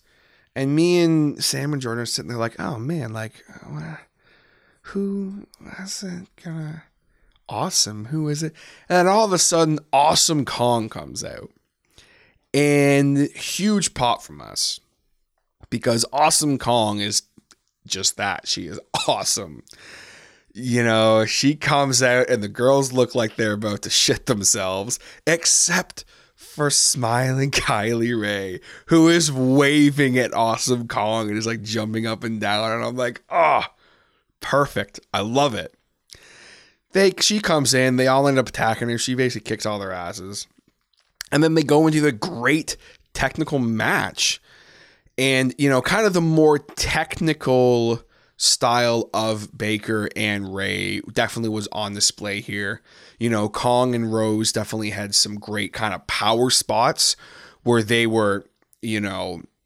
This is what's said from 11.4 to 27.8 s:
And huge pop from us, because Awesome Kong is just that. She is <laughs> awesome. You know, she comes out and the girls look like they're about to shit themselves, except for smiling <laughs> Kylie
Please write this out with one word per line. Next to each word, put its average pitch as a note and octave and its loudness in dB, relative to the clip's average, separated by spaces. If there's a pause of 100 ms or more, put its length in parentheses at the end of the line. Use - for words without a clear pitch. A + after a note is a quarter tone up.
And C#3+ 4
huge - -2
pop A#2+ -2
from D2 -18
us, - -6 (880)
because A#2 0
Awesome D3+ 2
Kong A2 0
is G#2 -2 (640)
just - -4
that. G2+ -4
She F#2 -6
is E2 -12 (140)
<laughs> - -6
awesome. G2 -4 (880)
You A#2+ -2
know, A2 4
she C#3 2
comes C#3 0
out B2+ 4
and A#2+ 0
the G#2 -6
girls B2+ 2
look B2+ 2
like A2+ -2
they're A2 0
about G#2 -4
to - -8
shit - 0
themselves, G2 -2 (300)
except - 0 (280)
for - -4
smiling C3 0
<laughs> - -
Kylie A#2 -2